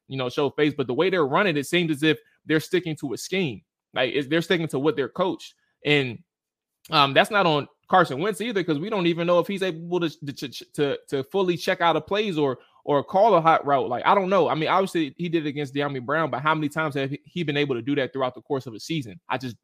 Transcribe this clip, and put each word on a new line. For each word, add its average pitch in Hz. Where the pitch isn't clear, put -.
you 131
know, 131
show 139
face. 151
But 143
the 123
way 170
they're 175
running, 165
it 139
seems 175
as 143
if 156
they're 156
sticking 170
to 135
a 98
scheme. 156
Like, 127
it's, 135
they're 160
sticking 165
to 143
what 143
they're 127
coached. -
And, 135
um, 143
that's 175
not 202
on 147
Carson 165
Wentz 185
either, 202
'cause 160
we 185
don't 196
even 170
know 175
if 165
he's 196
able 170
to, 170
to, 135
to, 139
to 139
fully 185
check 185
out 165
of 156
plays 202
or, 135
or 143
call 190
a 170
hot 160
route. 135
Like, 120
I 175
don't 196
know. 185
I 127
mean, 151
obviously 170
he 175
did 160
it -
against 139
Dyami 139
Brown, 147
but 123
how 156
many 156
times 156
have 135
he -
been 147
able 143
to 117
do 139
that 135
throughout 131
the 117
course 135
of 117
a 101
season? 117
I 127
just, 123